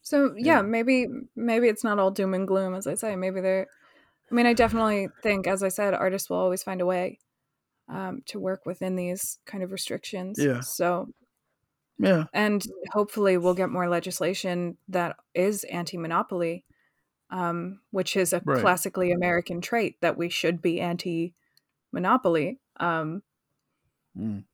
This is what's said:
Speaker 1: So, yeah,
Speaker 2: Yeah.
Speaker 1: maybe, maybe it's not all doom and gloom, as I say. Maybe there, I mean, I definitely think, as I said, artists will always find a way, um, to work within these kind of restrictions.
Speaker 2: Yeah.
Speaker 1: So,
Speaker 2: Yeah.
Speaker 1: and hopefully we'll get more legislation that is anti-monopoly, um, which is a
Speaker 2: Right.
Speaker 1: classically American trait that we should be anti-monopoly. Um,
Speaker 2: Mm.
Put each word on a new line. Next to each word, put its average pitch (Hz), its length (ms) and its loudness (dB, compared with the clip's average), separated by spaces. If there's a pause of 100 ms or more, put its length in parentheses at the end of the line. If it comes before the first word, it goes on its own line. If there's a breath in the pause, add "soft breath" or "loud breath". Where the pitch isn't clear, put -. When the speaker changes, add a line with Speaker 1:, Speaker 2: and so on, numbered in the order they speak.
Speaker 1:
So, 285 360 2
yeah, 277 200 6
Speaker 2:
Yeah. 214 40 6
Speaker 1:
maybe, 233 460 4 (280)
maybe 233 320 4
it's 220 160 2
not 208 160 2
all 190 120 4
doom 190 220 0
and 190 140 0
gloom, 190 260 0
as 190 140 -6
I 160 60 -2
say. 214 240 -4
Maybe 185 240 -2
there, 190 260 0 (640 soft breath)
I 233 40 -2
mean, 240 100 6
I 240 80 6
definitely 220 560 2 (120)
think, 196 260 0
as 190 160 0
I 190 60 0
said, 202 240 0
artists 190 360 -2
will 180 80 -2
always 185 260 0
find 185 180 -6
a 175 40 2
way, 180 340 -2 (720)
um, 185 380 -8
to 208 120 -10
work 190 260 -4
within 185 300 -4
these 180 500 -4
kind 190 180 -8
of 185 100 -6
restrictions. 190 680 -8
Speaker 2:
Yeah. 131 200 0
Speaker 1:
So, 175 480 -2 (880)
Speaker 2:
Yeah. 180 360 4
Speaker 1:
and 208 320 0 (260)
hopefully 208 460 2
we'll 180 180 4
get 185 140 0
more 175 200 -2
legislation 175 880 -2 (100)
that 180 300 -2 (160)
is 196 320 0
anti-monopoly, 175 1000 -4 (680)
um, 175 520 -4 (100)
which 185 240 -2
is 185 160 2
a 175 140 0
Speaker 2:
Right. 131 160 2
Speaker 1:
classically 180 500 2
American 175 480 0
trait 226 420 -2
that 170 160 0
we 170 120 -2
should 170 320 -2
be 170 180 0
anti-monopoly. 175 1800 -2 (180)
Um, 165 460 -2 (960)
Speaker 2:
Mm. 101 360 -6